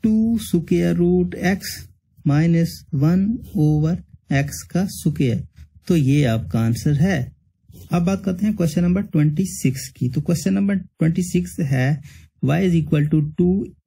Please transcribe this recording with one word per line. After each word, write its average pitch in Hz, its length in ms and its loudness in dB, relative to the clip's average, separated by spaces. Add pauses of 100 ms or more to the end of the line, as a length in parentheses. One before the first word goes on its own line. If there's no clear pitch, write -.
टू 220 440 2
square 175 500 0
root 180 380 2 (160)
x - 240 -6 (500)
minus 165 540 2 (240)
one 185 260 2 (280)
over 151 380 2 (380)
x 143 380 -2
का 185 180 0
स्क्वायर, 131 580 -2 (400)
तो 180 80 4
ये 143 300 4
आपका 113 340 -2
आंसर 117 420 0
है। 165 220 0 (680)
अब 175 120 0
बात 190 200 -2
करते 185 220 -2
हैं 214 100 0
क्वेश्चन 175 280 0
नंबर 180 200 2
ट्वेंटी 151 420 0
सिक्स - 500 -4
की। 123 140 -2
तो 156 120 -2
क्वेश्चन 175 320 -2
नंबर 196 240 0
ट्वेंटी 170 460 -2
सिक्स 180 380 -2
है 139 400 0 (440)
y 151 220 2
is 175 100 2
equal 151 340 0
to 156 80 4 (200)
two 180 160 4 (320)